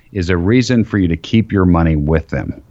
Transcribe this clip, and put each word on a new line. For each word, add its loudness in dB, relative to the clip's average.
is -4
a 0
reason 0
for -4
you 0
to 0
keep -2
your 2
money 2
with -2
them. -8